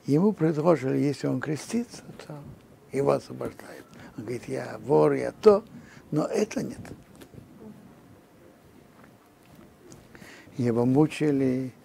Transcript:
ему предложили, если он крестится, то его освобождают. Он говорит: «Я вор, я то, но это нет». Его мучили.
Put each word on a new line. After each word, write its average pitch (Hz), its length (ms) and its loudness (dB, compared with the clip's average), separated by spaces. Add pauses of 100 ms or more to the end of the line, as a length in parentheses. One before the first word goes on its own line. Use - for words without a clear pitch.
ему 170 260 4
предложили, 151 640 2
если 139 300 -2
он 135 120 -2
крестится, 226 640 -6 (240)
то 151 100 -14 (540)
его 139 220 2
освобождают. - 720 -8 (300)
Он 117 80 -10
говорит: 117 240 -8
«Я 123 300 -8
вор, 147 340 4
я 127 180 -2
то, 208 340 6 (460)
но 151 160 0
это - 360 -2
нет». - 180 -8 (3750)
Его 120 280 2
мучили. 135 880 2 (120)